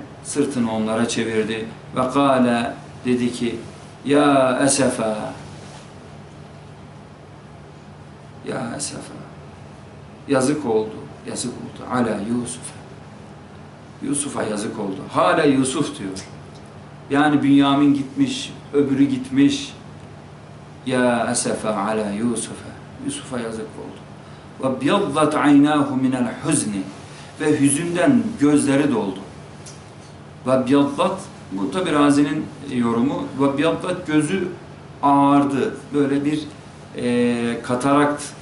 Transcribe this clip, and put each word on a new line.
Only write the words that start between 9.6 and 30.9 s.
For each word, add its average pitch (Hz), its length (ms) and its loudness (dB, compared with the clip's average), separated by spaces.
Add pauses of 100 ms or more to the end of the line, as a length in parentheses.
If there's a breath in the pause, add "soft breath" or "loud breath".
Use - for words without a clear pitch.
yazık 135 380 2
oldu, 107 300 0 (320)
yazık 113 240 -6
oldu, - 420 -12
ala 113 260 0 (100)
Yusuf'a." - 500 -6 (1200)
Yusuf'a 104 420 -4
yazık 107 360 -4
oldu. 98 160 -4 (180)
Hala 165 300 4
Yusuf 135 560 2
diyor. 98 120 -6 (1000)
Yani 143 340 4
Bünyamin 139 500 6
gitmiş, 131 600 -2 (200)
öbürü 139 300 4
gitmiş. 131 680 2 (1120)
"Ya 123 460 2
esefa 107 440 -2
ala 104 360 0
Yusuf'a." 110 580 -4 (360)
Yusuf'a 135 340 -6
yazık 110 220 -6
oldu. - 380 -12 (640 loud breath)
"Ve 131 180 -2
biyaddat 156 540 2
aynâhu 143 600 6
minel 127 380 2 (100)
huzni." 110 380 0 (600 loud breath)
Ve 151 180 4
hüzünden 143 640 4 (160)
gözleri 139 520 4
doldu. 104 280 -2 (1300)
"Ve 127 180 4
biyaddat", 143 540 2 (320)